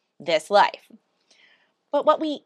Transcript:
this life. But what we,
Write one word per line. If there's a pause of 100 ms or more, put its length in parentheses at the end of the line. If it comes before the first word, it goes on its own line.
(200)
this
life. (1040)
But
what
we,